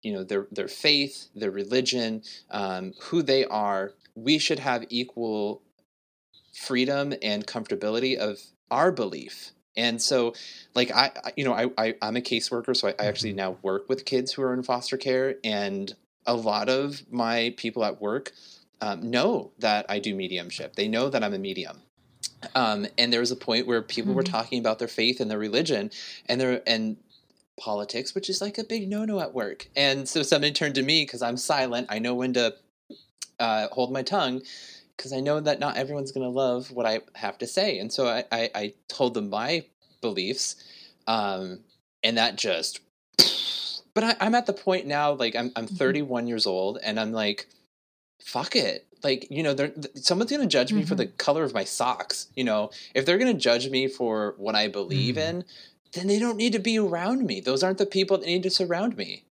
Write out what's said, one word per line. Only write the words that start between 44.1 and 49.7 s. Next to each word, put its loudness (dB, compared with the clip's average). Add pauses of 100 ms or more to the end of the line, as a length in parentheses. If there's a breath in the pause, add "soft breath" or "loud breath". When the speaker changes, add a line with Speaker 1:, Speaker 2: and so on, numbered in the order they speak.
Speaker 1:
I'm 4
at 4
the 0
point 0
now, 2
like, 2
I'm, 0
I'm -4
Speaker 3:
Mm-hmm. -8
Speaker 1:
thirty-one 2
years 0
old, 0
and 0
I'm -2
like, 0 (760)
"Fuck -4
it." 0 (180)
Like, 0
you -4
know, 2
they're, 0
th-, -12